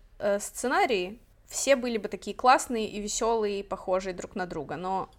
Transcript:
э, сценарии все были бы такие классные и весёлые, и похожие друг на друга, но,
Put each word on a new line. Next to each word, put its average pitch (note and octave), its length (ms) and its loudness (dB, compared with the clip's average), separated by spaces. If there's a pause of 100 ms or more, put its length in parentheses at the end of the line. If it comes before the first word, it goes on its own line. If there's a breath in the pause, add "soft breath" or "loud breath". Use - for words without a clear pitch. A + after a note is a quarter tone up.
(200)
э, G3+ 220 2
сценарии B3 800 0 (280)
все - 300 2
были A#3+ 200 0
бы G#3 120 -6
такие G3+ 260 -8
классные B3 540 4
и G#3+ 100 -8
весёлые, G#3+ 640 0
и - 20 -6
похожие F#3+ 500 -2
друг - 220 -10
на F#3 100 -2
друга, D3+ 300 -8
но, F#3 440 -4